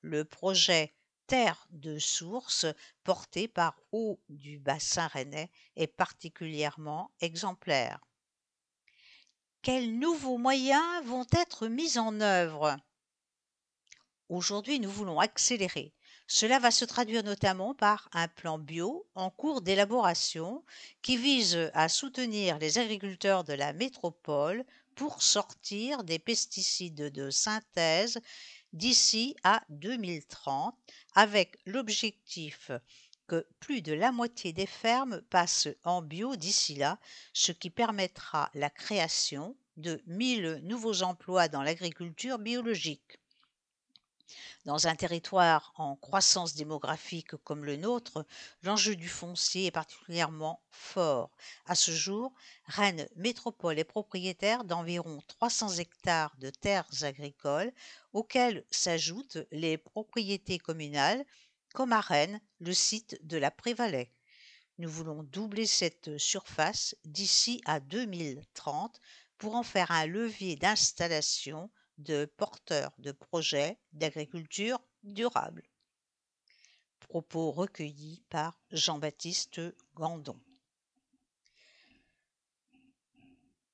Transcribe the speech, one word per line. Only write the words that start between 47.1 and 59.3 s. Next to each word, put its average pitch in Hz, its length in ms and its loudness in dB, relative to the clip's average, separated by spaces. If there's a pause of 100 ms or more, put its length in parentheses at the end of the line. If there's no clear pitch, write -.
comme 147 260 -8
le 143 120 -4
nôtre, 214 480 -4 (380)
l'enjeu 214 320 2
du 170 140 -8
foncier 180 580 -2
est 175 60 0
particulièrement 160 1000 -4
fort. 151 600 0 (360)
À 175 80 -2
ce - 160 4
jour, 196 420 -4 (340)
Rennes 175 500 0
Métropole 180 640 -4
est 160 40 0
propriétaire 196 800 -2
d'environ 170 640 -4
trois - 240 -2
cents 208 280 -2
hectares 165 600 -2
de 131 120 -10
terres 170 520 -2
agricoles, 147 680 -2 (400)
auxquels 226 580 0
s'ajoutent 170 680 -2 (120)